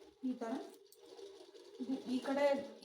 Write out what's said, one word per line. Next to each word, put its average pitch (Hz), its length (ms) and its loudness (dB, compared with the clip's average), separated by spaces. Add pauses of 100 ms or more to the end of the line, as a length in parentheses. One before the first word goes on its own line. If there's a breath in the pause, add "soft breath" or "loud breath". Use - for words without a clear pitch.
(240)
ಈ 254 100 2
ತರ 233 180 -2 (1300)
ಇದು 262 140 0
ಈ 254 260 0
ಕಡೆ 277 640 4